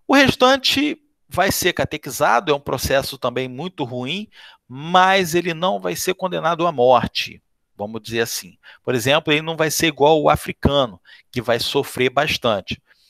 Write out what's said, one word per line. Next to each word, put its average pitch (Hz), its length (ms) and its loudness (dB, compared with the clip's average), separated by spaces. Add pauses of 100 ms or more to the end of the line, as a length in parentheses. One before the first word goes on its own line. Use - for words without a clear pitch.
O 269 60 2
restante 269 880 2 (260)
vai 185 240 0
ser 175 220 0
catequizado, 151 760 0
é 143 40 4
um 143 40 -4
processo 135 580 -2
também 127 300 -4
muito 147 360 -10
ruim, 127 460 -6 (380)
mas 175 680 2
ele 175 180 -2
não 185 260 -2
vai 180 160 -4
ser - 180 -2
condenado 170 520 -2
à 170 60 2
morte, 123 680 2 (340)
vamos 107 260 -10
dizer 113 200 -4
assim. - 360 -6 (260)
Por 127 120 -2
exemplo, 143 380 0
ele 151 80 2
não 160 160 -8
vai 156 120 0
ser 165 180 0
igual 147 340 4
o 147 80 2
africano, 139 720 0 (300)
que 123 100 -4
vai 117 180 0
sofrer 127 500 -2
bastante. 120 720 -2 (280)